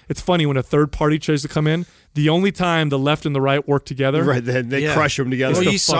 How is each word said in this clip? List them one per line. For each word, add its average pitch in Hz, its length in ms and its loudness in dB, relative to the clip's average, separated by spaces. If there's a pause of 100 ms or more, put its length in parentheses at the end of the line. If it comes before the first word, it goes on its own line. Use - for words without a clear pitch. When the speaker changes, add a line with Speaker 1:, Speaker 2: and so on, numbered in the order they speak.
Speaker 1:
it's - 120 -6
funny 170 260 0
when 139 100 0
a 131 60 0
third 147 300 0
party 151 260 0
tries 147 240 -2
to 151 60 -8
come 156 180 -2
in, 165 180 0 (300)
the 147 140 2
only 180 240 2
time 165 380 0
the 139 80 0
left 147 280 0
and 147 80 -2
the 139 60 0
right 135 260 0
work 139 180 0
together. 135 380 -2
Speaker 2:
Right, 123 220 0
then 123 240 -2
they 135 160 -2
Speaker 3:
Yeah. 151 100 0
Speaker 2:
crush 147 240 0
'em 131 140 -2
together. 131 220 0
Speaker 3:
Well, 180 80 2
Speaker 1:
It's 180 40 2
Speaker 3:
you - 60 2
Speaker 1:
the 196 60 0
Speaker 3:
saw 156 220 0